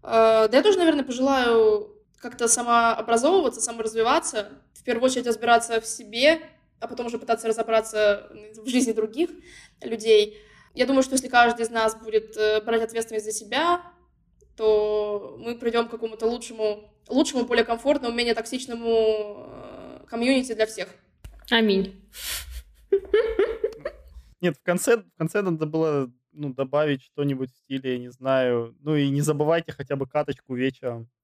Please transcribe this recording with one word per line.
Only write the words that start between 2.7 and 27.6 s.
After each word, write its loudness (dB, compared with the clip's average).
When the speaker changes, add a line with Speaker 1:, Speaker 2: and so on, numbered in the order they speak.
Speaker 1:
саморазвиваться, -2
в -20
первую -2
очередь 0
разбираться 2
в -18
себе, 0
а -10
потом -8
уже -8
пытаться -2
разобраться 0
в -14
жизни 2
других -2
людей. 2
Я 2
думаю, 4
что -2
если -2
каждый 4
из -4
нас 0
будет, -4
э, 2
брать 0
ответственность -6
за -8
себя, 0
то 0
мы -8
придем 0
к -14
какому-то -6
лучшему, -6
лучшему, 0
более 2
комфортному, 0
менее 0
токсичному, -2
э, -18
комьюнити 0
для 2
всех. -10
Speaker 2:
Аминь. 2
Speaker 3:
Нет, 0
в -20
конце, 2
в -12
конце -2
надо -2
было, -2
ну, -10
добавить -2
что-нибудь -4
в -20
стиле, -6